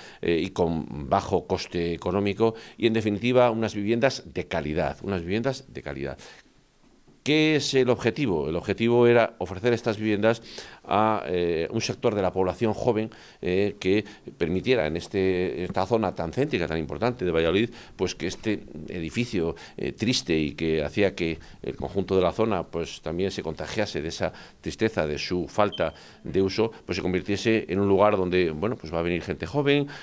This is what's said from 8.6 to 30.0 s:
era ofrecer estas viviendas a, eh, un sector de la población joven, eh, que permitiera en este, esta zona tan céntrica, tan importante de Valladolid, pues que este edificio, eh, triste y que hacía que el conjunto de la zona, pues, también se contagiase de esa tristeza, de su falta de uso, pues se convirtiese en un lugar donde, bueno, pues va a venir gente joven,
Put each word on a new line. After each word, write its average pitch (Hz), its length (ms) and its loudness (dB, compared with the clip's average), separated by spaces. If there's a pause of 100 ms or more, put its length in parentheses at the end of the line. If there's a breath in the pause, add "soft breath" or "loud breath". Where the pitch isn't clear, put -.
era 117 320 6
ofrecer 92 340 0
estas 110 260 0
viviendas 110 440 2 (440 loud breath)
a, 107 400 2
eh, 85 440 0
un 113 100 -2
sector 113 340 -2
de 101 80 2
la 92 100 0
población 95 420 0
joven, 110 360 0 (300 loud breath)
eh, 95 380 0
que 104 260 2 (320 loud breath)
permitiera 90 500 0
en 78 100 -2
este, 90 680 0
esta 95 220 -2
zona 110 280 0
tan 82 180 -4
céntrica, 127 340 0
tan 80 120 -2
importante 92 460 -2
de 87 60 0
Valladolid, 82 400 2 (260 loud breath)
pues 92 180 -2
que - 120 -6
este - 380 -4 (240)
edificio, 85 640 -2 (220 loud breath)
eh, 69 160 -4
triste - 440 0
y 76 160 0
que 78 300 0
hacía 95 320 0
que 80 240 -4 (240 loud breath)
el - 140 -6
conjunto 95 400 -2
de 92 60 6
la 85 100 2
zona, 107 320 0
pues, - 360 -8
también 87 300 -2
se - 120 -6
contagiase 80 600 -4
de 80 60 -6
esa 82 240 -4 (280 loud breath)
tristeza, 87 460 0
de 73 120 -2
su 87 300 -2
falta 92 460 0 (280 loud breath)
de - 200 0
uso, 107 280 2 (160 loud breath)
pues 90 100 -4
se 92 60 -2
convirtiese 98 640 0
en 95 120 0
un 101 80 4
lugar 101 280 6
donde, 90 340 2
bueno, 87 260 -2
pues 80 160 -12
va 82 80 0
a - 20 0
venir 87 200 -2
gente 82 240 -6
joven, 143 420 0 (140 loud breath)